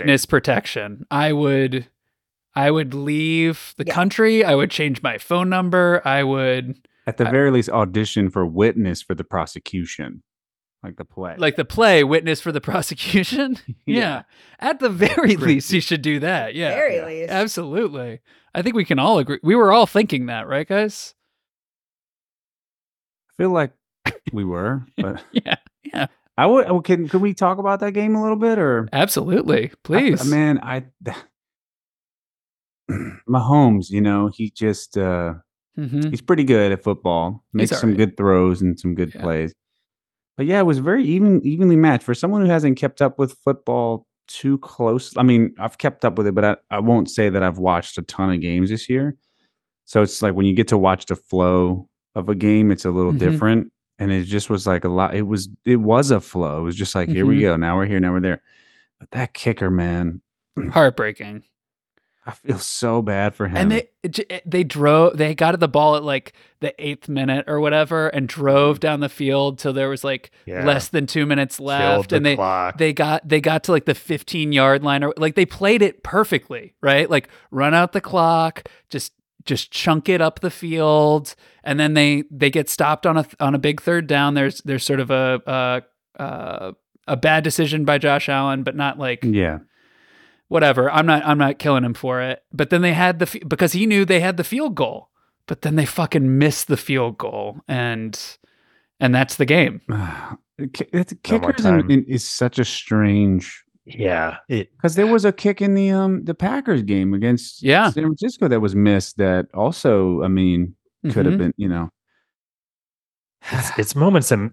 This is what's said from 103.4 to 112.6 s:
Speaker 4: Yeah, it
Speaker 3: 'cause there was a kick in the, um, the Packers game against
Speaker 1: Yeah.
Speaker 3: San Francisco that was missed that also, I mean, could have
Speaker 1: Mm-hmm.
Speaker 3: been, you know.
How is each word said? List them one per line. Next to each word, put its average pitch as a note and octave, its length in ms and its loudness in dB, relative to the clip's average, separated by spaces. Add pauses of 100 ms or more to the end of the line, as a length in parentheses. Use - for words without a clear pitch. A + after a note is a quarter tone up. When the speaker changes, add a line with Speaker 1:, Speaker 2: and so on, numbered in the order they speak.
Speaker 4:
Yeah, E2+ 540 -4 (100)
it A2 220 -4 (100)
Speaker 3:
'cause E3 140 0
there G3 120 2
was A3 200 2
a G3 60 4
kick G3+ 280 -2
in G3+ 140 2
the, G3 160 2
um, F#3+ 340 0
the E3 100 -6
Packers G#3+ 480 -2
game G2 300 0
against A#2+ 500 -2
Speaker 1:
Yeah. D#3+ 280 4
Speaker 3:
San D#3 140 -2
Francisco D#3+ 440 -2
that A#2 120 2
was G2 140 0
missed G2+ 440 2
that F#2 340 0
also, G2 680 0
I F#2 60 0
mean, F2+ 460 2 (380)
could G#2 140 0
have F3+ 80 2
Speaker 1:
Mm-hmm. G3 40 0
Speaker 3:
been, F2 200 0
you G2 100 -4
know. E2+ 220 -4 (1600)